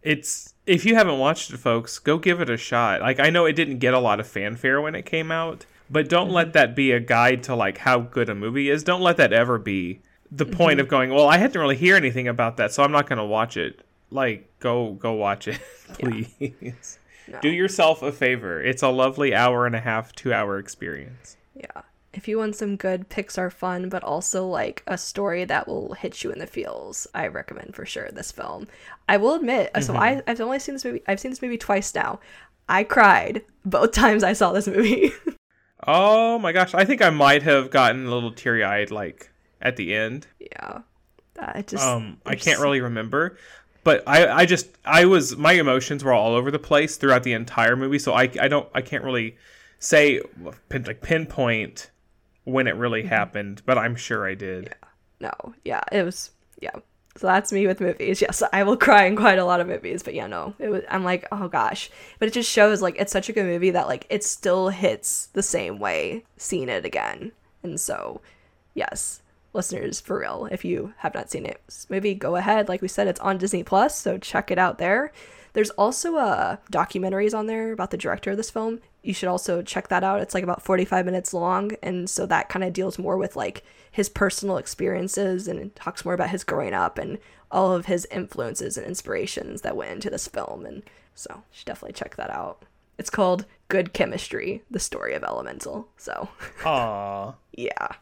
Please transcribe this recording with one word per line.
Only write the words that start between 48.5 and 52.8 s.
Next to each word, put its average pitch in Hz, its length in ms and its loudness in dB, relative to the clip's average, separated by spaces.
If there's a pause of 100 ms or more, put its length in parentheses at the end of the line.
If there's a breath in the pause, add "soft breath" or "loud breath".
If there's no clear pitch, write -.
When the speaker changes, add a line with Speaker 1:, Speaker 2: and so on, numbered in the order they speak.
Speaker 1:
I 131 80 -2
can't 127 220 -6
really 117 320 -4 (420 soft breath)
say, 147 440 4 (480)
pin-, 135 160 -6
like, - 160 -10
pinpoint 135 880 -2 (540)
when 131 220 0
it 82 100 0
really 113 240 -2